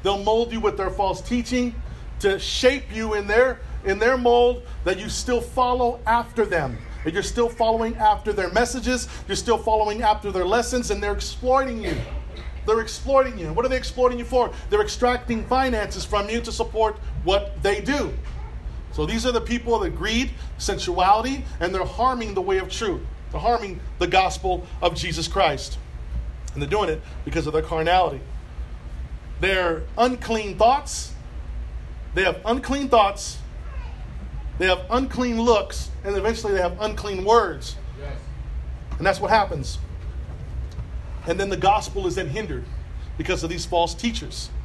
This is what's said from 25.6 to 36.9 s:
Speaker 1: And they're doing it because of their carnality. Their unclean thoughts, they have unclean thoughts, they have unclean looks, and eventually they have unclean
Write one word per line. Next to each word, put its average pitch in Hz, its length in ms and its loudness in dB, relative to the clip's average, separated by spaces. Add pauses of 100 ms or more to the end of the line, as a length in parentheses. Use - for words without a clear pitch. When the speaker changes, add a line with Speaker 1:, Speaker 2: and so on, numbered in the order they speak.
Speaker 1:
And 143 100 -4
they're 143 40 -4
doing 190 220 2
it 156 140 -2 (200)
because 147 220 -2
of 147 80 -4
their 156 80 4
carnality. 160 600 2 (1200)
Their 175 420 2 (120)
unclean 220 640 2
thoughts, 269 540 4 (1040)
they 190 80 4
have 185 220 2
unclean 262 440 0
thoughts, 202 480 4 (1200)
they 185 80 2
have 185 240 4
unclean 247 500 0
looks, 226 520 2 (120)
and 196 140 0
eventually 214 360 0
they 190 80 4
have 180 200 0
unclean 202 440 -2